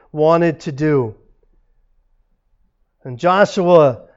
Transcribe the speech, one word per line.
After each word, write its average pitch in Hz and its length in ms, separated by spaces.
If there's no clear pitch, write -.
wanted 165 480
to 160 120
do. 135 420
And 127 140
Joshua 175 1000